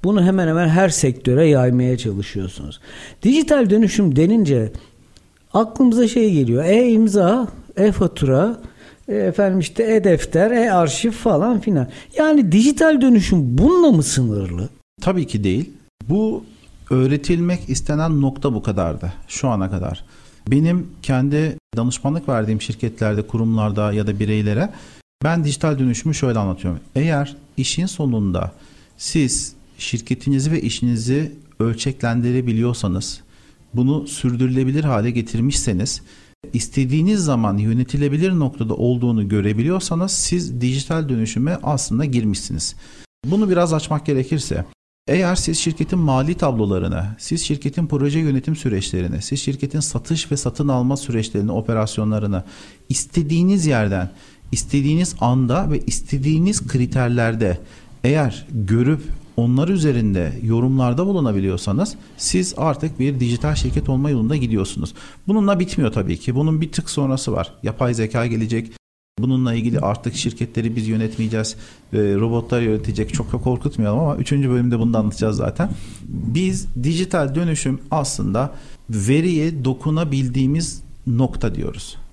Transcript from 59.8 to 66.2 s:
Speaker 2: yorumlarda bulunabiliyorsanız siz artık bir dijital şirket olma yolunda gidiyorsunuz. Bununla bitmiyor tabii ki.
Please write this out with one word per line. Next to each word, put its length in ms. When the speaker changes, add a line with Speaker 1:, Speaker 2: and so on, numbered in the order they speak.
Speaker 2:
yorumlarda 640
bulunabiliyorsanız 880
siz 400
artık 420
bir 200
dijital 360
şirket 340
olma 200
yolunda 260
gidiyorsunuz. 580
Bununla 320
bitmiyor 320
tabii 260
ki. 180